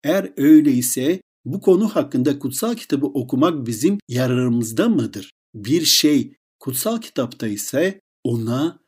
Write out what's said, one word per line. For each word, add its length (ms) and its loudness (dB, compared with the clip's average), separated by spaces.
Eğer 320 0
öyleyse 840 4
bu 160 -6
konu 280 4
hakkında 500 -2
kutsal 360 -4
kitabı 320 -4
okumak 600 -2
bizim 320 -2
yararımızda 800 0
mıdır? 420 -2
Bir 300 -2
şey 480 2
kutsal 400 -4
kitapta 480 -8
ise 520 -4
ona 640 -2